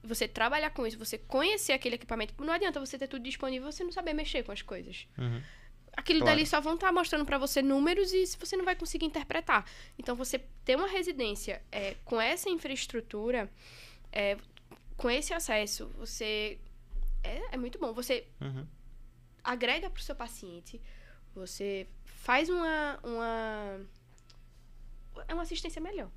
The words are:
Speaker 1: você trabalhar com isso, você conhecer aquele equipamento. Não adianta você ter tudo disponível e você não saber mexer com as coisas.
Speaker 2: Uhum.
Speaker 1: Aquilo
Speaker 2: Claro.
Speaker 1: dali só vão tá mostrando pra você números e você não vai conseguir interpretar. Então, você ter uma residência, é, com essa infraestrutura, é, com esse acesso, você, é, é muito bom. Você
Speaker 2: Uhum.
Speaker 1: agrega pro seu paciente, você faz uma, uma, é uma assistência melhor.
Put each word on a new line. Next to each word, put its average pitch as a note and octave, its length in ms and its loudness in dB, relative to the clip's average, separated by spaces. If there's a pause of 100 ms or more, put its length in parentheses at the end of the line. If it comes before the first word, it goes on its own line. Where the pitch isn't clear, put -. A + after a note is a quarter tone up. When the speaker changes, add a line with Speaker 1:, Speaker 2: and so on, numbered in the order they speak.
Speaker 1:
você A3+ 240 0
trabalhar C#4+ 440 2
com C4 160 -2
isso, A3+ 120 -4
você A3 200 -6
conhecer D#4+ 560 4
aquele A#3+ 220 0
equipamento. A3+ 460 -4
Não D#4+ 120 2
adianta E4+ 260 2
você C4+ 180 -6
ter C4+ 80 -2
tudo C4 160 -6
disponível C4 460 -4
e D4+ 40 -6
você F4 120 -4
não E4+ 80 -4
saber E4+ 220 -2
mexer D#4 280 0
com G#3+ 80 -6
as G3+ 120 -6
coisas. F3+ 440 -10 (120)
Speaker 2:
Uhum. B2 240 0 (520)
Speaker 1:
Aquilo D#4+ 260 4
Speaker 2:
Claro. D4+ 160 10
Speaker 1:
dali D4+ 100 6
só D4+ 120 4
vão D#4 180 2
tá F#4+ 140 4
mostrando E4 360 4
pra C#4+ 100 2
você C4+ 240 4
números E4+ 540 6
e F#4 100 6 (160)
você F#4 160 -2
não F#4 80 2
vai F4+ 100 4
conseguir E4+ 300 -2
interpretar. D4+ 600 2 (340)
Então, B3 180 -2
você B3+ 260 -2 (220)
ter B3+ 100 6
uma F4+ 140 4
residência, C4+ 840 -2
é, G3 240 -2 (120)
com A#3 120 0
essa D#4 300 2
infraestrutura, A#3+ 1000 -2 (600)
é, G2+ 280 2 (580)
com A#3+ 140 2
esse D4 240 2
acesso, A3 540 0 (100)
você, G#3+ 600 -2 (640)
é, A3+ 200 -2 (120)
é - 40 -2
muito B3 200 -4
bom. A#3+ 140 -2
Você B3 320 0 (160)
Speaker 2:
Uhum. C#3 260 -6 (760)
Speaker 1:
agrega B3 460 0
pro - 120 -4
seu C#4+ 120 -4
paciente, G#3 680 -12 (540)
você G3 520 -4 (200)
faz C#4+ 420 4
uma, D#4+ 560 2
uma, A3 760 -2 (1500)
é D#4+ 60 -2
uma E4+ 80 0
assistência D#4+ 380 -4
melhor. E4 360 -6